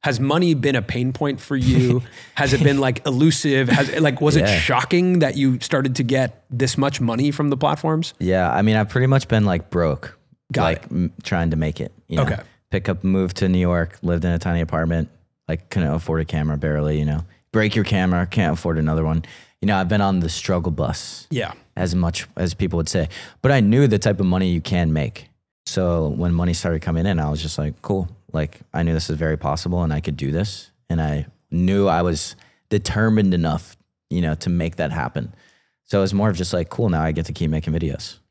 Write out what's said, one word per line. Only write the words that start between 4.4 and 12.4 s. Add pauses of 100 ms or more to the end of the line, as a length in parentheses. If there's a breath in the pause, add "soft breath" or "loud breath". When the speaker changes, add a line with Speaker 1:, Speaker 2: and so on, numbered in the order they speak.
Speaker 2:
Yeah.
Speaker 1:
shocking
that
you
started
to
get
this
much
money
from
the
platforms?
Speaker 2:
Yeah,
I
mean,
I've
pretty
much
been,
like,
broke, (340)
Speaker 1:
Got
Speaker 2:
like,
Speaker 1:
it.
Speaker 2:
m-, (100)
trying
to
make
it. (180)
You
know?
Speaker 1:
Okay. (340 soft breath)